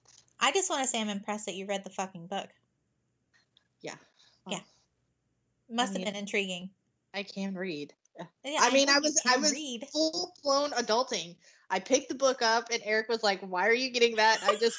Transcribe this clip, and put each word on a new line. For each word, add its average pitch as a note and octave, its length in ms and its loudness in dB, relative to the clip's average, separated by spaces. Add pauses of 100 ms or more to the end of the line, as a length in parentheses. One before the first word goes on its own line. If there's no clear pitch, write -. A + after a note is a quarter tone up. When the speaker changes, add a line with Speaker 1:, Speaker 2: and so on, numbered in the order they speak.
(400)
Speaker 1:
I C4 120 2
just F#4+ 180 2
wanna C#4 180 0
say A#3 140 -2
I'm G#3+ 80 -2
impressed G#3 380 -6
that F3+ 80 -6
you F#3+ 120 -8
read G3 160 -4
the G3 80 -14
fucking F#3 360 -8
book. F#3+ 220 -6 (1300)
Speaker 2:
Yeah. D#3+ 140 -10 (520)
Speaker 1:
Yeah. F3 140 -8 (1080)
Speaker 2:
Well, A#3 100 -10
Speaker 1:
Must A#3+ 120 2
Speaker 2:
I G3 40 -4
Speaker 1:
have F#3+ 40 -2
Speaker 2:
mean, C#4 80 -4
Speaker 1:
been G3+ 100 -4
intriguing. G3 560 -4 (420)
Speaker 2:
I G3 100 -6
can G3 320 -6
read. F#3 380 -6 (500)
Speaker 1:
Yeah, D4 180 -4
Speaker 2:
I A#3+ 60 6
Speaker 1:
I B3 40 2
Speaker 2:
mean, C#4 160 4
Speaker 1:
know C#4 60 4
Speaker 2:
I - 40 6
Speaker 1:
you C#4+ 60 2
Speaker 2:
was, D4 180 0
Speaker 1:
can B3 120 4
Speaker 2:
I B3+ 40 6
was D4 160 2
Speaker 1:
read. C4+ 380 -8
Speaker 2:
full-blown D4+ 800 -2
adulting. A3 640 -2 (320)
I F#3 100 0
picked - 300 2
the D4 60 -6
book C4 260 0
up, A#3 280 2
and A#3 140 -2
Eric A3 240 0
was A3+ 160 0
like, G3 180 2
"Why F#3 260 0
are A#3 60 6
you B3+ 160 0
getting A#3 280 4
that?" G#3+ 260 6
I G#3+ 140 2
just A#3 220 0